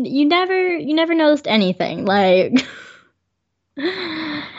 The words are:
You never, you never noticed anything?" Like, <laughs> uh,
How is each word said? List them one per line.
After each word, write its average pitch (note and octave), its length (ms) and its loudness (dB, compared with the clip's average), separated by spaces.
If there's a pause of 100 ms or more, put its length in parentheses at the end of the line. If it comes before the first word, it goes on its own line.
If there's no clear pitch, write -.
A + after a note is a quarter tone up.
(100)
You D4 160 2
never, F4+ 500 0
you D4 180 -4
never E4 200 0
noticed D4+ 320 2
anything?" F3+ 580 0
Like, F#3+ 520 2
<laughs> - 1200 -10
uh, C#4 40 -8 (760)